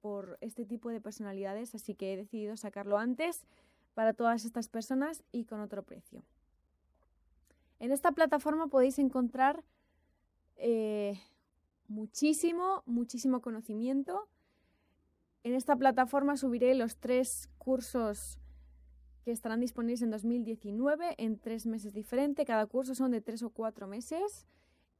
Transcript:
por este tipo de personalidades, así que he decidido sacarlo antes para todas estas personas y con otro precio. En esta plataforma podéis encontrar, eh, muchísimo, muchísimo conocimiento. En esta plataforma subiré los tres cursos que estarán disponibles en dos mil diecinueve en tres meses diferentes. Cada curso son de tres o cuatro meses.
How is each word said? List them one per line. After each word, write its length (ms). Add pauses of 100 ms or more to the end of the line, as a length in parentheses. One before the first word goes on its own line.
por 400
este 240
tipo 240
de 140
personalidades, 720
así 200
que 200
he 20
decidido 400
sacarlo 400
antes 480 (480)
para 220
todas 320
estas 240
personas 520 (100)
y 120
con 160
otro 220
precio. 420 (1600)
En 120
esta 200
plataforma 540
podéis 320
encontrar, 640 (920)
eh, 600 (680)
muchísimo, 1000
muchísimo 540
conocimiento. 880 (1160)
En 100
esta 220
plataforma 600
subiré 380
los 220
tres 600
cursos 840 (840)
que 60
estarán 300
disponibles 420
en 80
dos 140
mil 200
diecinueve 720
en 200
tres 280
meses 260
diferentes. 540
Cada 200
curso 280
son 180
de 80
tres 220
o 80
cuatro 360
meses. 600 (540)